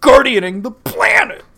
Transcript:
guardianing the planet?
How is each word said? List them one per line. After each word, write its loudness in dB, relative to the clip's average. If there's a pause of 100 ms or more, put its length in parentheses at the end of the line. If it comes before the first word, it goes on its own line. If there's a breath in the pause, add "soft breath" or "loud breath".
guardianing 2
the -10
planet? -4 (140)